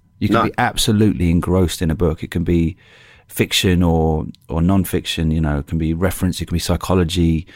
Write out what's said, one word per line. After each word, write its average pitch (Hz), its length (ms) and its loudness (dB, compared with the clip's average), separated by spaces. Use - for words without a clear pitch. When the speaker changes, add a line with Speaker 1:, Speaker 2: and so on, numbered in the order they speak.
Speaker 1:
You 101 100 -2
can 104 60 2
Speaker 2:
No. 113 100 2
Speaker 1:
be 104 120 -4
absolutely 107 720 2
engrossed 87 500 2
in 80 100 0
a 78 40 0
book. 82 280 -2
It - 80 -12
can 85 140 -2
be 85 320 0
fiction 90 560 0
or, 80 420 2
or 82 140 -2
non-fiction, 85 680 0
you 80 100 0
know, 73 180 0
it 71 80 -8
can 85 100 -4
be 80 160 -2
reference, 90 460 -2
it 85 60 -6
can 85 100 -6
be 82 40 0
psychology, 85 840 0